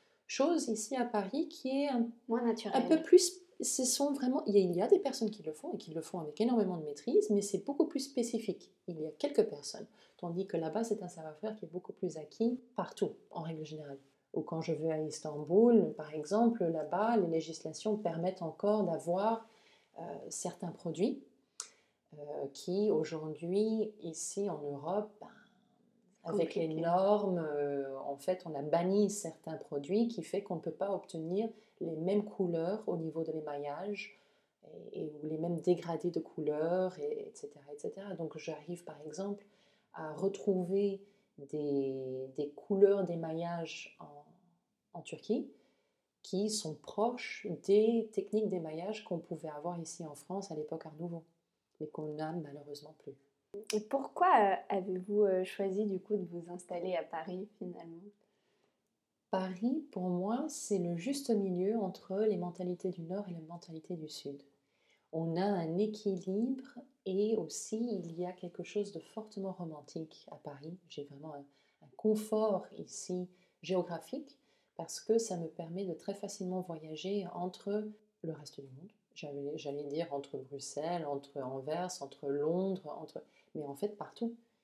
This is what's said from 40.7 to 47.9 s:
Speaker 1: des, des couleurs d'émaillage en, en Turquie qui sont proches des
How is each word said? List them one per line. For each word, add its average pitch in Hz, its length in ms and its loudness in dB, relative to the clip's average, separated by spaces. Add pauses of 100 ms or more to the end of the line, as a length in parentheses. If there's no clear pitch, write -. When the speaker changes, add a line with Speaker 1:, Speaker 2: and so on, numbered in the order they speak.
Speaker 1:
des, 135 1000 -2
des 147 140 -2
couleurs 196 520 8
d'émaillage 170 960 -4
en, - 1000 -20
en - 20 -14
Turquie - 480 -2 (720)
qui 202 280 0
sont 160 260 -4
proches - 720 -4 (180)
des 220 480 6